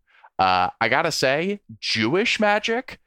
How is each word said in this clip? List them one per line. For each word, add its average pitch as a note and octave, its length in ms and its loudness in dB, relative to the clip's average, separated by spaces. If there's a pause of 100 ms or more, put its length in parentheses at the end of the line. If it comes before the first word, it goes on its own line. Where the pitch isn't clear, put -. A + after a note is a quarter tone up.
(380)
Uh, F#2 320 2 (100)
I A#2 80 2
gotta D3+ 220 0
say, D#3 480 -2 (220)
Jewish C#3 580 0
magic G#3+ 680 -2